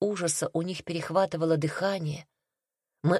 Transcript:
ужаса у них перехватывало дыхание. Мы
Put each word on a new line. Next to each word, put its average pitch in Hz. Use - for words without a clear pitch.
ужаса 175
у 160
них 175
перехватывало 165
дыхание. 160
Мы 175